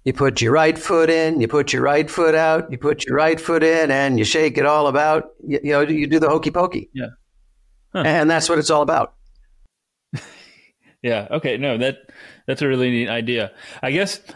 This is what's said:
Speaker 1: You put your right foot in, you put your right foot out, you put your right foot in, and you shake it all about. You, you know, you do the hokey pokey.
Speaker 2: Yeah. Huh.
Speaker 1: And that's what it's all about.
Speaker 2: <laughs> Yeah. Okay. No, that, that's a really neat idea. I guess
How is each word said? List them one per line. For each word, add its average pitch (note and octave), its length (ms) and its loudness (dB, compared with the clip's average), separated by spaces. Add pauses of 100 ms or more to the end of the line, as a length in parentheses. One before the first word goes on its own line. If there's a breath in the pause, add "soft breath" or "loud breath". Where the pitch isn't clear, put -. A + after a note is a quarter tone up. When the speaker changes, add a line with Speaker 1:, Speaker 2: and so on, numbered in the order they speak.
Speaker 1:
You C3 100 -2
put C3+ 280 0
your A#2 100 0
right D#3+ 260 2
foot E3 340 2
in, D#3+ 300 0
you A2 60 2
put D3 260 0
your B2+ 100 0
right D3 260 2
foot E3 240 2
out, D#3+ 380 2
you B2 60 -10
put D3 280 -2
your B2+ 100 -2
right D#3+ 240 2
foot D#3+ 220 0
in, D#3+ 300 4
and C3+ 260 2
you G#2+ 80 2
shake D#3 320 0
it C#3 80 2
all D3 220 2
about. D3+ 380 0 (200)
You, C#3 180 -4
you C#3+ 80 -2
know, C#3+ 100 4
you D3+ 260 0
do D#3 120 2
the D#3 100 2
hokey D#3 200 0
pokey. F3 440 -4
Speaker 2:
Yeah. B2 160 -10 (840)
Huh. F#3 120 -2
Speaker 1:
And D#3 240 2
that's E3 200 0
what E3+ 80 2
it's D#3 120 -2
all D3+ 120 4
about. D3 340 -2 (960)
Speaker 2:
<laughs> - 80 -12 (840 loud breath)
Yeah. A2 280 -4
Okay. C#3 260 -4
No, B2+ 220 -4
that, C3+ 320 -6 (340 loud breath)
that's C3 160 -6
a D3 60 0
really B2+ 240 0
neat A#2 180 -2
idea. A#2 440 -4 (280 loud breath)
I C3 80 -4
guess F#3 320 -4 (140)